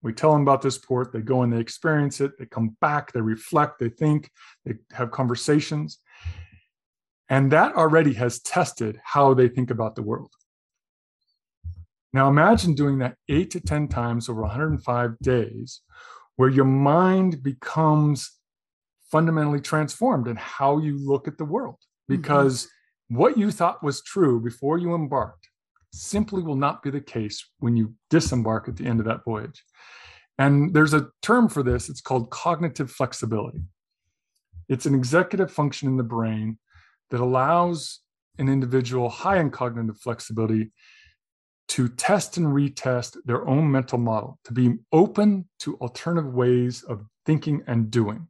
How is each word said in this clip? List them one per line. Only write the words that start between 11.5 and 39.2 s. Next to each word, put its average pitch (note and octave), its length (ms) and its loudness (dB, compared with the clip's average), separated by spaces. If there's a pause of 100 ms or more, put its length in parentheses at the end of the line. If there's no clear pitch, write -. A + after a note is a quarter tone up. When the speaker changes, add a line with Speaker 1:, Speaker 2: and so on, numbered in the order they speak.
Speaker 1:
Now C3+ 160 2
imagine E3 480 4
doing C#3 240 0
that B2 160 -4 (120)
eight D3+ 240 0
to F3+ 80 -6
ten D3 280 -4
times A#2 420 -4
over A2 140 -6
a G#2 60 -4
hundred C#3+ 220 -4
and C#3 120 -4
five A#2+ 360 -2
days, A#2+ 640 -2 (540)
where C3 140 4
your C3+ 160 4
mind D#3+ 760 4
becomes D3+ 880 0 (800)
fundamentally D#3 520 0
transformed D3+ 680 -2
in A#2+ 80 -6
how C#3 420 0
you D3+ 200 -2
look C#3 300 -2
at D3+ 100 -12
the D#3+ 80 -8
world. G#3 340 -6
Speaker 2:
Mm-hmm. - 420 -6
Speaker 1:
Because C#3 460 2 (400)
what G3 300 2
you G#3 140 2
thought - 320 -2
was C#3+ 200 -4
true C#3 360 2
before B2+ 380 -4
you F3 160 -2
embarked C#3 540 -4 (440)
simply G3+ 520 -4
will D3+ 120 -4
not C#3+ 280 -2
be C#3+ 80 -4
the C#3 100 -6
case G#2+ 420 -8 (160)
when A#2 160 2
you A2+ 200 0 (140)
disembark A#2 580 0
at B2 80 -10
the A#2+ 100 -10
end A#2 140 0
of G#2+ 60 -2
that A2+ 180 -4
voyage. A2 400 -8 (760)
And C#3+ 360 4
there's D3+ 200 6
a D3+ 160 2 (120)
term A#3 260 4
for C#3+ 160 0
this. B2 260 -2
It's C#3+ 120 -14
called B2 300 -4
cognitive D#3 600 -4
flexibility. A2 720 -4 (1040)
It's C3 180 -2
an C#3 100 2
executive E3+ 560 2
function C#3+ 360 -2
in C3 100 0
the B2+ 60 0
brain A2+ 560 -4 (520)
that A#2+ 100 -2
allows D3 800 0 (400)
an C3+ 100 0
individual B2+ 600 0
high F#3 300 0